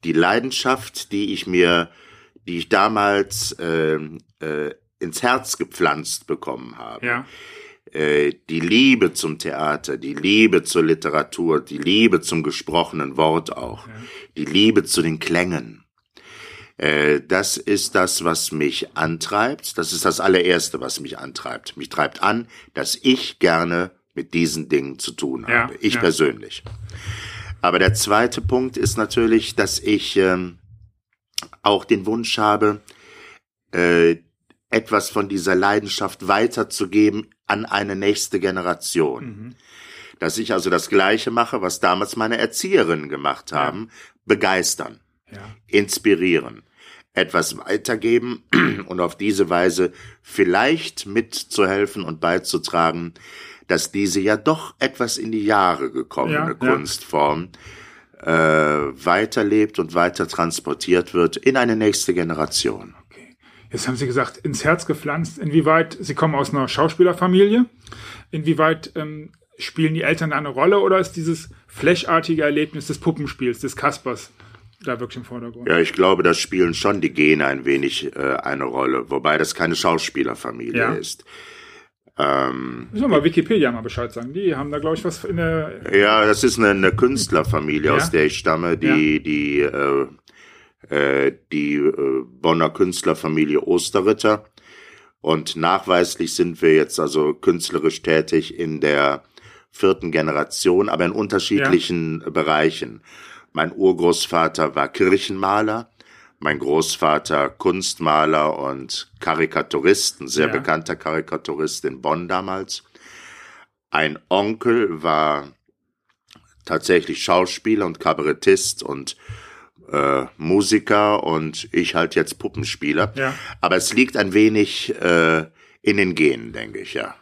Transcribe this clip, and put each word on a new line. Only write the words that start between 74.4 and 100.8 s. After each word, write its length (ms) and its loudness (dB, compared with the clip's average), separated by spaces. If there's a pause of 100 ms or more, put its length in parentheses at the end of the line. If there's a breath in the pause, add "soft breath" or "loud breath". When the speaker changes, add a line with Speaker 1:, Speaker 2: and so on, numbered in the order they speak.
Speaker 2:
da 160 -6
wirklich 180 -10
im 80 -14
Vordergrund? 420 -10
Speaker 1:
Ja, 100 4
ich 160 2
glaube, 300 4
da 100 4
spielen 400 0
schon 280 0
die 120 0
Gene 320 4
ein 200 -2
wenig, 500 -2
äh, 220 -2
eine 260 -6
Rolle, 460 -4
wobei 280 2
das 180 0
keine 200 0
Schauspielerfamilie 1080 -4
Speaker 2:
Ja. 120 0
Speaker 1:
ist. 320 -10 (920 loud breath)
Ähm, 720 -2
Speaker 2:
Müssen 120 -4
wir 60 0
mal 140 4
Wikipedia 480 2
mal 100 -8
Bescheid 300 -8
sagen. 220 -12
Die 220 -2
haben 160 -8
da, 80 -6
glaub 160 -2
ich, 100 -8
was 180 -6
in 140 -4
der 440 -2 (120)
Speaker 1:
Ja, 320 6
das 180 4
ist 140 4
eine, 140 6
eine 220 4
Künstlerfamilie, 960 2
Speaker 2:
Ja. 40 4
Speaker 1:
aus 160 0
der 140 4
ich 120 0
stamme, 400 0
die, 100 -2 (280)
Speaker 2:
Ja. 40 0
Speaker 1:
die, 420 -2
äh, 460 0 (840 soft breath)
äh, 480 2 (160)
die, 220 -2
äh, 480 0 (180)
Bonner 300 2
Künstlerfamilie 920 0
Osterritter. 840 2 (760 loud breath)
Und 340 -2
nachweislich 800 0
sind 260 -2
wir 120 6
jetzt 260 2
also 340 0
künstlerisch 680 0
tätig 560 0
in 240 -6
der 420 0 (480 soft breath)
vierten 400 0
Generation, 800 0